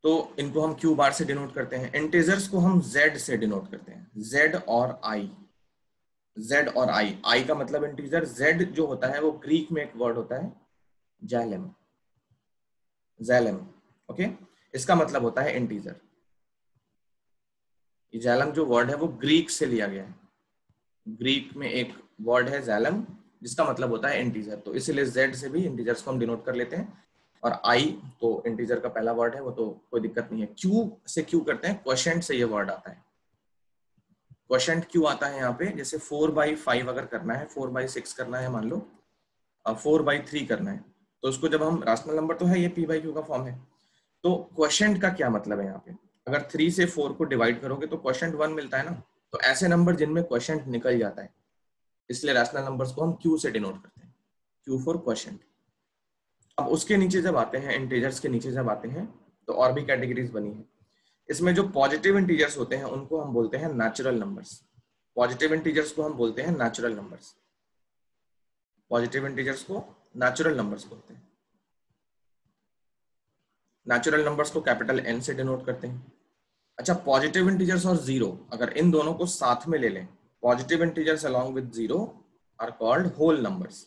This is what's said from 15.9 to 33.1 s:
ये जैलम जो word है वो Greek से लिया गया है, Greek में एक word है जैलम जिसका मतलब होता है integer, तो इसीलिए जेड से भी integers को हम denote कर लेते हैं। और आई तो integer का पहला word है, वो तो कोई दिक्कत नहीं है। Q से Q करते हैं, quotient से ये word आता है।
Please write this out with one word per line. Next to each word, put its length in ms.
ये 60
जैलम 320
जो 140
word 240
है 60
वो 120
Greek 280
से 160
लिया 220
गया 160
है, 120
Greek 500
में 140
एक 240
word 280
है 120
जैलम 420
जिसका 200
मतलब 260
होता 180
है 140
integer, 340
तो 180
इसीलिए 320
जेड 300
से 140
भी 160
integers 360
को 100
हम 80
denote 260
कर 100
लेते 200
हैं। 280
और 220
आई 200
तो 260
integer 320
का 100
पहला 220
word 240
है, 60
वो 100
तो 140
कोई 100
दिक्कत 300
नहीं 100
है। 60
Q 380
से 140
Q 180
करते 280
हैं, 160
quotient 400
से 120
ये 80
word 260
आता 220
है। 120